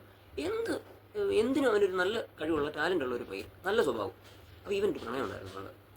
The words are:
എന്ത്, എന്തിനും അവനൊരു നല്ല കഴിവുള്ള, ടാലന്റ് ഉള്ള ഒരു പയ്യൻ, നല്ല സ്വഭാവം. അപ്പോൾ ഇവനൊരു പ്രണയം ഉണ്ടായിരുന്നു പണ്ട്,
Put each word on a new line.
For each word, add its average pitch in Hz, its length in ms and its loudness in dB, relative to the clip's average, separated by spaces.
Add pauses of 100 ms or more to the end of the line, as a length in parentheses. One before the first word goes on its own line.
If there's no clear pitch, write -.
(380)
എന്ത്, 415 360 -2 (680)
എന്തിനും 269 300 4
അവനൊരു 202 220 4
നല്ല 190 280 0
കഴിവുള്ള, 151 500 0
ടാലന്റ് 151 340 0
ഉള്ള 123 100 -2
ഒരു 120 100 -4
പയ്യൻ, 95 220 -8 (200)
നല്ല 214 160 4
സ്വഭാവം. 113 320 0 (480)
അപ്പോൾ 190 120 -4
ഇവനൊരു 196 240 0
പ്രണയം 123 260 -4
ഉണ്ടായിരുന്നു 95 300 -8
പണ്ട്, 98 160 -10 (260)